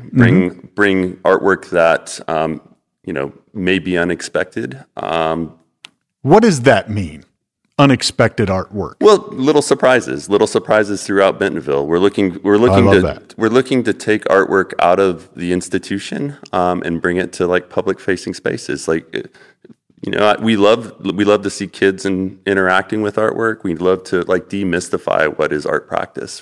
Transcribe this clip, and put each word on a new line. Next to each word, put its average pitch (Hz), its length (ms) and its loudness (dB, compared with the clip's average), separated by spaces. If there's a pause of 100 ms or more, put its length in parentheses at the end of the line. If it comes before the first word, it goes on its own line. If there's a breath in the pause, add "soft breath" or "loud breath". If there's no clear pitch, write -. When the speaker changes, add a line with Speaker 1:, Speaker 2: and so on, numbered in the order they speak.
(140)
Speaker 1:
bring, 95 360 4
Speaker 2:
Mm-hmm. - 240 -20
Speaker 1:
bring 95 440 0
artwork 95 520 0
that, 82 560 0
um, 80 360 -4 (420)
you 92 80 -8
know, 69 220 -8 (180)
may 92 260 -2
be 87 200 -2
unexpected. 90 840 -6 (140)
Um, 80 640 -4 (640)
Speaker 2:
What 185 200 6
does 165 200 2
that 117 260 4
mean? 82 340 -6 (560)
Unexpected 123 680 2
artwork? 95 540 -6
Speaker 1:
Well, 208 300 4
little 147 280 2
surprises, 127 680 0
little 104 160 4
surprises 107 580 0
throughout 98 340 2
Bentonville. 73 480 -2
We're 82 120 0
looking, 98 440 0
we're 101 140 4
Speaker 2:
I 107 40 4
Speaker 1:
looking 98 260 4
Speaker 2:
love 98 80 4
Speaker 1:
to, 92 80 6
Speaker 2:
that. - 340 -6
Speaker 1:
we're 107 140 0
looking 127 340 0
to 104 80 -2
take 107 320 -2
artwork 95 540 2
out 90 200 4
of 92 360 0
the 87 180 -6
institution, 98 840 -6 (160)
um, 90 280 0
and 85 200 -6
bring 87 160 -2
it 87 160 -6
to, 90 120 -2
like, 90 220 0
public 95 320 -4
facing 92 320 -6
spaces. - 560 -8
Like, 82 260 -4
uh, - 140 -10 (720 soft breath)
you 101 120 -8
know, 104 120 0
I, 107 160 2
we 113 160 0
love, 107 380 2 (200)
we 104 100 0
love 104 180 4
to 98 80 -4
see - 160 -10
kids 95 400 -2
in, 95 400 -4
interacting 95 560 0
with 104 140 -4
artwork. 110 460 -2
We 90 120 -4
love 92 300 0
to, 87 180 -2
like, 90 260 -2
demystify 90 880 -2
what 76 140 -2
is 73 140 -4
art - 220 -4
practice, - 540 -8